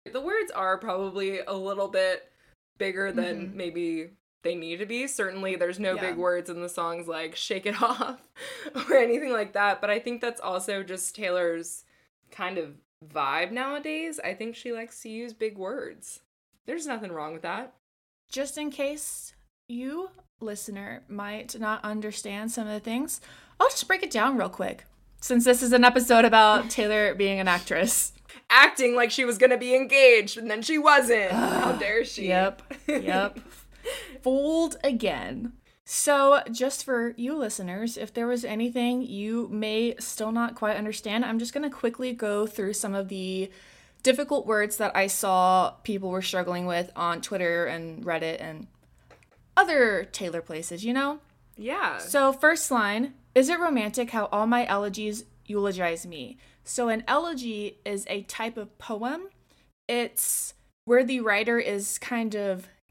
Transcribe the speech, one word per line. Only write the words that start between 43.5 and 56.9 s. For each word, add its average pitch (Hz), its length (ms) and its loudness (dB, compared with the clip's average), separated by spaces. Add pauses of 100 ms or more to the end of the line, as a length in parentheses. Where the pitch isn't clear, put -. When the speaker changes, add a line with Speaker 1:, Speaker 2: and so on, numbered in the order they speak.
Speaker 2:
difficult 277 420 2
words 214 320 0
that 214 180 -2
I 196 120 4
saw 185 640 4 (120)
people 190 260 -4
were 185 120 -2
struggling 180 460 -4
with 175 280 -2
on 170 260 -2
Twitter 170 440 0
and 165 400 -8
Reddit 165 340 -2
and 160 280 -12 (920)
other 254 540 4
Taylor 170 300 -8
places, 170 440 -10
you 240 80 -2
know? 285 260 -2 (380)
Speaker 1:
Yeah. 254 400 -4
Speaker 2:
So, 269 340 2
first 302 400 2
line, 226 440 0 (200)
"Is 262 140 8
it 339 100 2
romantic 240 520 0
how 214 200 -2
all 214 160 2
my 240 200 4
elegies 208 580 -4 (200)
eulogize 185 600 -2
me?" 156 320 -14 (260)
So, 240 260 -4
an 226 180 -2